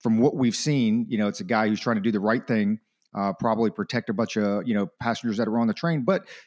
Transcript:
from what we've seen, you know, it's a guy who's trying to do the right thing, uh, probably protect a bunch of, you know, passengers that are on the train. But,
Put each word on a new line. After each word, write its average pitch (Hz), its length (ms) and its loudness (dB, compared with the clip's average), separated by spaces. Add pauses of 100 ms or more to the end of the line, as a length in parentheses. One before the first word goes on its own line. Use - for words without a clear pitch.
from 113 180 2
what 143 180 4
we've 123 200 2
seen, 120 520 2
you 123 80 -2
know, 104 120 2
it's 101 120 -6
a 95 40 -6
guy 110 220 2
who's 107 140 0
trying 117 160 0
to 101 60 -2
do 113 100 0
the 101 80 0
right 113 260 0
thing, 107 320 0 (360)
uh, 98 180 -2
probably 113 380 0
protect 110 400 -4
a - 20 0
bunch 107 240 -2
of, 101 300 0
you 117 80 0
know, 101 120 0 (140)
passengers 113 380 -2
that 113 100 0
are 113 100 0
on 117 80 2
the 107 60 0
train. 160 320 -2
But, 98 220 0 (200)